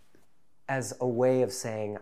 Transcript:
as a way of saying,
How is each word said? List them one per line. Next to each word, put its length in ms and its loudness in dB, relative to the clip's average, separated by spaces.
as 300 -4
a 80 0
way 340 4
of 100 2
saying, 500 -6